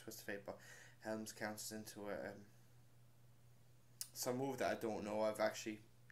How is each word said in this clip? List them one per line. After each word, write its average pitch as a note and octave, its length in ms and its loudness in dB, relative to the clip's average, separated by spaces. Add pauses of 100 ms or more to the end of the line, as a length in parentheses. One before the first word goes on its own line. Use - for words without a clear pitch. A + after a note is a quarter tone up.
Twist - 160 -8
of - 60 -10
Fate, G2+ 200 -2
but F#2 120 -6 (440)
Helms A2 300 -2
counters G#2+ 400 -2
into G#2+ 380 -6
a, G2 40 0
um, G2+ 320 -4 (1700)
some B2+ 240 2
move C3 200 2
that G#2 140 6
I A2 40 4
don't G#2+ 280 2
know. G#2+ 180 4
I've G#2+ 180 6
actually G#2+ 400 4 (320)